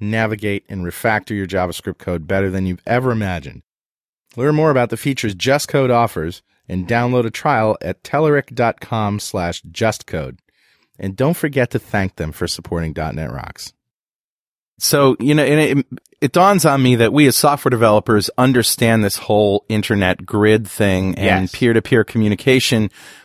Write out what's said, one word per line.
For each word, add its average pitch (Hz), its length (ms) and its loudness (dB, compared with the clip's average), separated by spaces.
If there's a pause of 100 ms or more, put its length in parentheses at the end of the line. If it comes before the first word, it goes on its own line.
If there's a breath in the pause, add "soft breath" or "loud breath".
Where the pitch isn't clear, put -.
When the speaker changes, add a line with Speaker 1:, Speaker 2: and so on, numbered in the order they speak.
Speaker 1:
navigate, 107 680 -4
and 95 160 -8
refactor 107 460 -2
your 101 160 -4
JavaScript 90 520 -4
code 85 280 -6
better 98 240 0
than 95 160 -2
you've 90 180 -4
ever 123 280 0
imagined. 87 500 -6 (760)
Learn 143 200 0
more 156 160 4
about 123 180 2
the 113 60 -4
features 123 400 -4
Just 131 320 0
Code 135 220 0
offers 107 520 0 (260)
and 90 200 -6
download 120 380 2
a 110 40 -4
trial 110 500 0
at - 220 -8
telerik 147 520 0
dot 117 260 0
com 104 380 -4
slash 87 520 -6
just 110 360 -4
code. 67 340 -10 (580)
And 98 180 -8
don't 151 200 0
forget 139 340 -2
to 123 80 -4
thank 98 380 -4
them 78 160 -8
for - 160 -6
supporting 82 440 -6
dot 78 220 -8
net 71 180 -8
Rocks. - 400 -14 (1080)
So, 139 420 2
you 143 140 2
know, 151 100 2
and 147 160 4 (200)
it, - 200 -10 (220)
it 135 100 -2
dawns 190 320 4
on 139 180 4
me 127 140 4
that 113 160 2
we 147 140 6
as 123 100 4
software 143 320 0
developers 110 680 2
understand 120 680 2
this 101 120 -2
whole 104 520 0
internet 101 560 0
grid 107 420 2
thing 95 520 0
and 95 240 2
Speaker 2:
Yes. 92 100 -4
Speaker 1:
peer-to-peer 117 520 2
communication, 110 840 0 (340 loud breath)